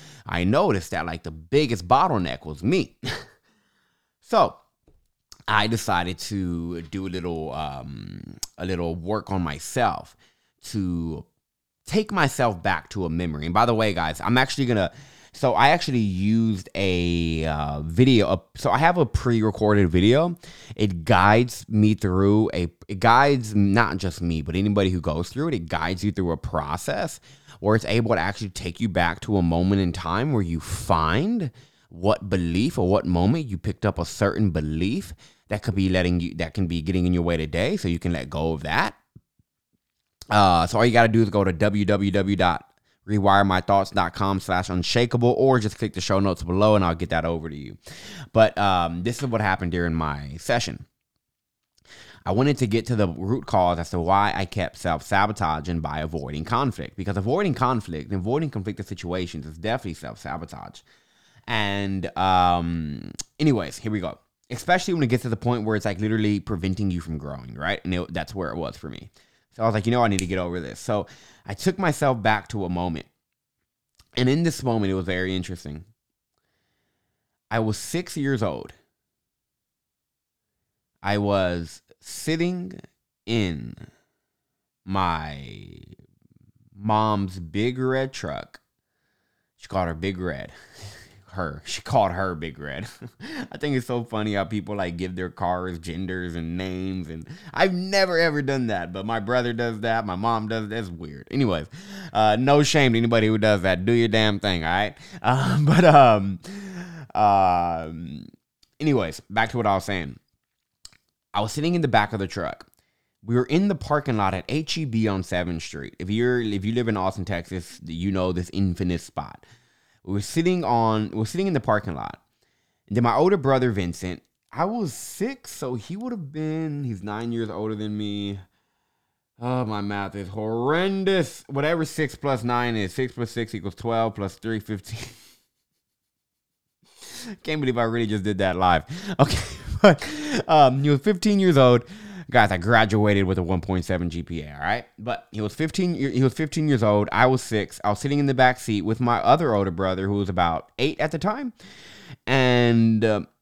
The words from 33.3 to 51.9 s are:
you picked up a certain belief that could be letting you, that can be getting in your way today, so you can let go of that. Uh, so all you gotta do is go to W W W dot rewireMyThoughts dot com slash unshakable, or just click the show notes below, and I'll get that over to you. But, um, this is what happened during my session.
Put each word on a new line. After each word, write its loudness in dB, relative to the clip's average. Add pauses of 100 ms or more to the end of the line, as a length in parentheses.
you -6
picked -4
up -2
a -4
certain 0
belief -2 (360)
that -6
could -4
be 2
letting 2
you, -4
that -6
can -2
be -2
getting 0
in 4
your 2
way 0
today, -2
so -2
you 0
can -2
let -6
go -2
of -8
that. -2 (1300)
Uh, 6
so -2
all 6
you 4
gotta 6
do 4
is 2
go 2
to 2
W 2
W 2
W 2
dot 2 (380)
rewireMyThoughts 4
dot 0
com 0
slash -2
unshakable, 2
or 4
just -4
click -4
the -6
show 2
notes 0
below, 4
and 4
I'll 2
get -6
that 0
over -4
to -12
you. -14 (560)
But, 6
um, 0
this -4
is -4
what 0
happened 0
during 0
my -4
session. -4 (1400)